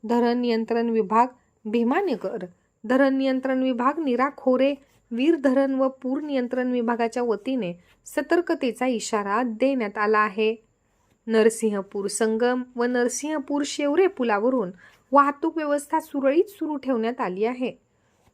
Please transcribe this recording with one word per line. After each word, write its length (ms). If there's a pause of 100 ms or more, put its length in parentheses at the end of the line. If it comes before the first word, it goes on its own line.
धरण 340
नियंत्रण 520
विभाग 360 (380)
भीमानगर, 800 (400)
धरण 300
नियंत्रण 480
विभाग 360
नीरा 380
खोरे, 380 (360)
वीर 260
धरण 380
व 140
पूर 320
नियंत्रण 520
विभागाच्या 500
वतीने 500 (340)
सतर्कतेचा 800
इशारा 560
देण्यात 560
आला 200
आहे. 360 (720)
नरसिंहपूर 800
संगम 560 (140)
व 80
नरसिंहपूर 840
शेवरे 400
पुलावरून 640 (420)
वाहतूक 440
व्यवस्था 440
सुरळीत 440
सुरू 320
ठेवण्यात 440
आली 240
आहे. 380 (520)